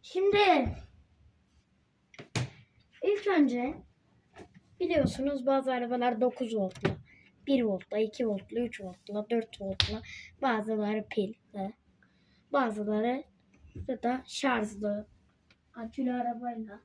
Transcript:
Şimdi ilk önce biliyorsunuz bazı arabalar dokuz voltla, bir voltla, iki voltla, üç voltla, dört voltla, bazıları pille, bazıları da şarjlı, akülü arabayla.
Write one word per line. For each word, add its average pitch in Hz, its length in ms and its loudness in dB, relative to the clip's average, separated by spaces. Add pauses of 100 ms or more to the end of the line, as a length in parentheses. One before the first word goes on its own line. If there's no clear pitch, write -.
Şimdi 381 720 4 (2250)
ilk 403 240 2
önce 277 480 4 (1040)
biliyorsunuz 285 680 2
bazı 262 260 2
arabalar 247 480 0
dokuz 240 360 0
voltla, 190 340 0 (560)
bir 269 160 4
voltla, 208 360 -2
iki 220 300 0
voltla, 208 320 -4
üç 233 200 -4
voltla, 202 500 -8
dört 226 300 -2
voltla, 196 420 -2 (400)
bazıları 214 680 0
pille, 202 640 -6 (800)
bazıları 220 720 0 (760)
da 254 240 0
şarjlı, 208 800 -2 (680)
akülü 247 380 -4
arabayla. 240 720 -6